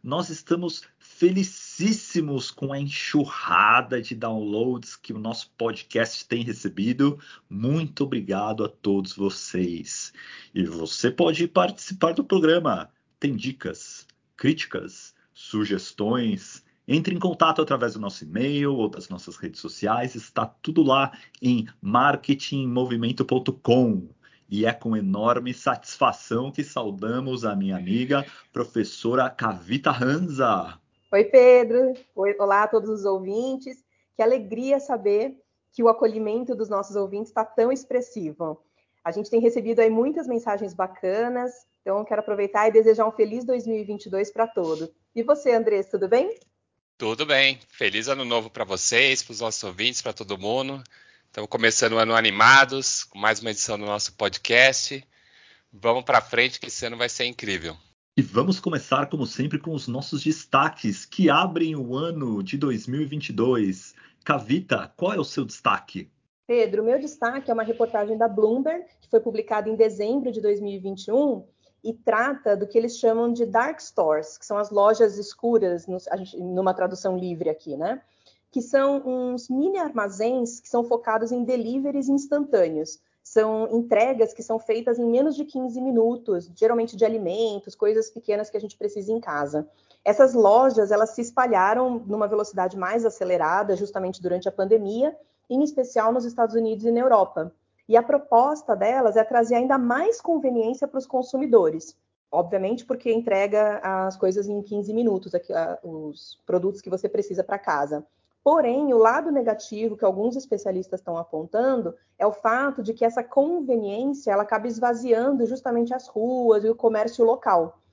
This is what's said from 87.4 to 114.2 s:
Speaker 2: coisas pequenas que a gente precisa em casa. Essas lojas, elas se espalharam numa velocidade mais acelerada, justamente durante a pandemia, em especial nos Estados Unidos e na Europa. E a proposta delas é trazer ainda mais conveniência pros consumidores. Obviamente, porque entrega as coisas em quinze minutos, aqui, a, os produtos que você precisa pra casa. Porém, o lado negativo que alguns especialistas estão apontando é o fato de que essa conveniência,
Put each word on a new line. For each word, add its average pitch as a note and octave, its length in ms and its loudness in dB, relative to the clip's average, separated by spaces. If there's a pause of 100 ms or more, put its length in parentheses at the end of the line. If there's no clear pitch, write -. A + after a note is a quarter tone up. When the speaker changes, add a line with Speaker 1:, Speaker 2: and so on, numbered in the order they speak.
Speaker 2:
coisas G#3+ 360 0
pequenas G#3 380 -4
que - 80 -10
a G3+ 40 -2
gente G#3 160 -12
precisa G#3 360 -6
em A3+ 80 -2
casa. D3+ 480 -4 (340)
Essas A#3+ 300 6
lojas, A3 580 6
elas G#3+ 200 2
se A#3+ 100 -8
espalharam A#3 840 2
numa G#3 200 -2
velocidade G3 500 -2
mais G3+ 280 -2
acelerada, F3+ 720 0
justamente F#3+ 460 -6
durante F3+ 260 -2
a F#3 40 -4
pandemia, A3 600 0 (340)
em C4 140 2
especial B3+ 480 0
nos A#3+ 140 0
Estados A#3 320 0
Unidos A3 300 0
e A#3 40 4
na A#3 100 2
Europa. G3 540 2 (320)
E G3+ 120 6
a A#3+ 40 6
proposta C#4 720 2
delas A3 420 2
é A3 80 6
trazer A#3 320 2
ainda C4 200 4
mais C4+ 460 0
conveniência C4+ 680 0
pros C4 180 -6
consumidores. A#3+ 880 2 (360)
Obviamente, F#3+ 560 -2
porque B3 260 -2
entrega G#3+ 720 0
as F#3+ 340 -2
coisas G3 320 0
em G#3 140 -4
quinze G#3 320 -6
minutos, G3 400 0
aqui, F3 180 -6
a, E3+ 300 -4
os D#3 640 -14
produtos F#3 340 -2
que - 80 -16
você F#3 220 -4
precisa F#3+ 340 -4
pra G3 140 -4
casa. D3 480 -4 (380)
Porém, C#4 500 2
o A3+ 40 6
lado C4+ 320 4
negativo A3 640 -2
que A3 80 -2
alguns G3+ 320 0
especialistas F#3+ 640 -6
estão E3+ 180 -8
apontando F3+ 760 -2 (240)
é G3+ 80 0
o G#3+ 60 2
fato B3+ 500 -2
de A3 120 -4
que A#3 100 0
essa A#3 180 0
conveniência, C4 1080 -2